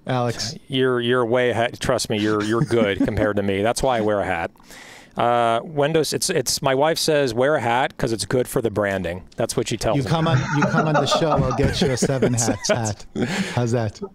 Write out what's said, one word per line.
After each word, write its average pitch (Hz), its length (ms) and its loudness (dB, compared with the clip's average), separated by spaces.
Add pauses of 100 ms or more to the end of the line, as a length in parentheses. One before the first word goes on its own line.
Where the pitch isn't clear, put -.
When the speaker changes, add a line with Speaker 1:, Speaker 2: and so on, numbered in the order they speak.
Speaker 1:
Alex. 123 500 -2 (100)
Speaker 2:
You're, 131 340 2
you're 120 240 2
way 123 260 2
ahead. 117 280 0
Trust - 320 0
me, 110 80 0
you're, 107 240 2
you're 110 200 2
good 104 360 2
Speaker 1:
<laughs> - 60 2
Speaker 2:
compared 104 320 0
to 101 80 0
me. 98 180 0
That's 113 200 0
why 127 160 2
I - 20 0
wear 104 200 0
a 87 40 0
hat. 87 260 -4 (680)
Uh, 117 460 2
Windows, 151 520 0
it's, - 160 -2
it's, 151 320 -2
my 135 120 2
wife 156 240 2
says, 143 360 2
"Wear 131 220 2
a 127 40 0
hat 120 380 0
'cause 120 140 0
it's 107 120 -4
good 123 240 0
for 131 140 -2
the 110 80 0
branding." 95 540 -2 (120)
That's - 220 -2
what 120 100 -2
she 117 80 -2
tells 113 220 0
Speaker 1:
You 131 60 0
Speaker 2:
me. 95 40 -6
Speaker 1:
come 160 180 2
on, 160 120 2 (180)
you 147 60 2
come 156 260 0
on 151 60 0
the 143 100 2
show, 160 240 2
I'll 131 260 0
get - 280 0
you 147 80 2
a 127 60 -2
Speaker 2:
<laughs> - 20 -4
Speaker 1:
Seven 135 340 0
Hats - 380 -2
hat. 110 340 -2 (500)
How's 120 180 0
that? 113 280 -2 (140)